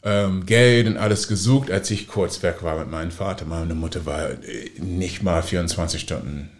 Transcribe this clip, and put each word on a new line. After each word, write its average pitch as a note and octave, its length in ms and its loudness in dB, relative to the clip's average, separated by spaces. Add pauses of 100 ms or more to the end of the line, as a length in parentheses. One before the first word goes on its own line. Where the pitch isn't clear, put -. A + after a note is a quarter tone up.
ähm, G2 420 2
Geld A#2+ 420 8
und G#2+ 100 0
alles G#2 300 2
gesucht, A#2+ 440 2
als F#2+ 180 0
ich G#2 180 -2
kurz - 360 -2
weg F2 180 0
war D#2+ 160 -2
mit D#2 140 -6
meinem D#2+ 200 -6
Vater. F#2 340 -6
Meine E2 300 -4
Mutter D#2 300 -6
war, D2 240 -4
äh, - 400 -12 (100)
nicht F2+ 440 -4
mal E2+ 180 2
vierundzwanzig E2+ 600 -2
Stunden C#2+ 480 -8 (100)